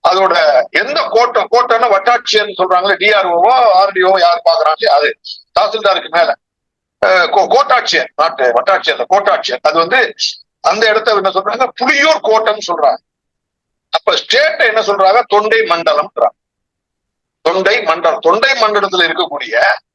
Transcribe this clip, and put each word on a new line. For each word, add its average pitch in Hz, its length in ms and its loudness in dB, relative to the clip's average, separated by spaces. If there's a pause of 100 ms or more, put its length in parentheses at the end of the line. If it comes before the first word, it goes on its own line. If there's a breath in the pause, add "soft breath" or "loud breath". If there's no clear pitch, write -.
அதோட 175 600 2
எந்த 247 400 -4
கோட்டை, 226 420 0
கோட்டைன்னா 240 400 2
வட்டாட்சியர்னு 208 680 0
சொல்றாங்களே, 185 400 0
டி 208 160 0
ஆர் 190 140 0
ஓவோ, 175 220 2
ஆர் 202 420 4
டி 185 120 -2
ஓ 190 140 2
யாரு 175 280 2
பாக்குறாங்களே, 160 400 0
அது - 340 0 (400 loud breath)
தாசில்தாருக்கு 196 500 -2
மேல, 165 280 0 (680)
அஹ், 185 240 2
கோ-, 185 180 0
கோட்டாட்சியர், 247 680 0
நாட்டு 151 280 -2
வட்டாட்சியர், 127 560 0
அந்த 123 100 -4
கோட்டாட்சியர். 190 520 0
அது 156 160 0
வந்து - 360 0 (460 loud breath)
அந்த 214 300 0
இடத்த 220 240 0
என்ன 196 160 0
சொல்றாங்க, 208 380 -2 (160)
புலியூர் 285 400 0
கோட்டைன்னு 214 500 0
சொல்றாங்க. 139 240 0 (920)
அப்ப - 260 -2
ஸ்டேட் - 440 -2
என்ன 220 220 0
சொல்றாங்க, 196 460 2
தொண்டை 214 320 0
மண்டலம்ன்றாங்க. 165 760 -2 (1040)
தொண்டை 190 420 0
மண்டலம், 165 360 -2
தொண்டை 269 320 2
மண்டலத்துல 214 600 0
இருக்கக்கூடிய 285 500 -4 (340)